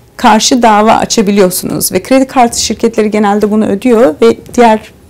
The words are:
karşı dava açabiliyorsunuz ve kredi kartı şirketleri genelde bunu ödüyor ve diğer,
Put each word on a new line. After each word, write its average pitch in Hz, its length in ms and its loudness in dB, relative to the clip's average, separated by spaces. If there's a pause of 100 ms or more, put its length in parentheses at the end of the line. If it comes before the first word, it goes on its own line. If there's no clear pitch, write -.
(180)
karşı 233 440 0
dava 214 300 2
açabiliyorsunuz 196 1000 -2
ve 185 120 -4
kredi 262 240 0
kartı 240 340 0
şirketleri 220 500 -4
genelde 208 400 0
bunu 214 140 0
ödüyor 240 560 0
ve 233 160 2 (160)
diğer, 220 380 0 (180)